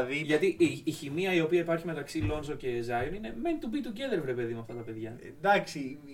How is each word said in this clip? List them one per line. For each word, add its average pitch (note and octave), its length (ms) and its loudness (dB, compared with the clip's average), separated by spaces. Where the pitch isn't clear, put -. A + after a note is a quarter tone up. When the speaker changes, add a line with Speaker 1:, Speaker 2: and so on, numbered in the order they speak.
Speaker 1:
Δηλαδή C#3 220 0
Speaker 2:
Γιατί D3+ 200 4
η, C#3 240 6
η D#3 80 0
χημεία D#3+ 420 -2
η E3+ 80 6
οποία E3 180 4
υπάρχει E3 260 0
μεταξύ D3+ 460 -2
Lonzo D3 260 -2
και C3 100 -6
Zion B2 280 0
είναι A3 280 -6
meant D#4+ 220 -2
to - 100 -4
be C#4+ 120 -2
together, A#3 340 -2
βρε C3 120 -2
παιδί A#2+ 200 -2
μου, A#2 60 -4
αυτά A2+ 140 -10
τα A#2+ 80 -8
παιδιά. A2+ 340 -8
Speaker 1:
Εντάξει, D#3+ 600 2